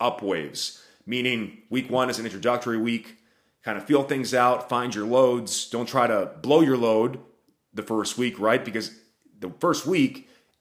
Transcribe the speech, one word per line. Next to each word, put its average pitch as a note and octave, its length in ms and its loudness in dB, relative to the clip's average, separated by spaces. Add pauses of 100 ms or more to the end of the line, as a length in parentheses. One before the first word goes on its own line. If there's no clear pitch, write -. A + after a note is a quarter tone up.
up A#2+ 220 -2
waves, E2 600 -6 (220)
meaning A#2+ 540 -4 (100)
week B2+ 220 -4
one B2+ 180 2
is A2+ 100 -4
an A2+ 60 -8
introductory A#2 540 -2
week, A#2 400 -4 (440)
kind G#2+ 140 -6
of F#2+ 80 -10
feel C#3 200 2
things C3+ 280 -4
out, B2 380 2
find B2 240 -2
your G#2+ 120 -4
loads. B2 600 2
Don't A#2 180 -6
try B2 200 2
to G2+ 240 0 (100)
blow D3 220 6
your C3+ 160 4
load A#2 400 2 (560)
the A2 80 -6
first G#2+ 340 -2
week, A#2 240 -2
right? A#2+ 240 2
Because G#2+ 260 -6 (480)
the F#2 200 -10
first D#3+ 280 -2
week D3+ 420 0 (320)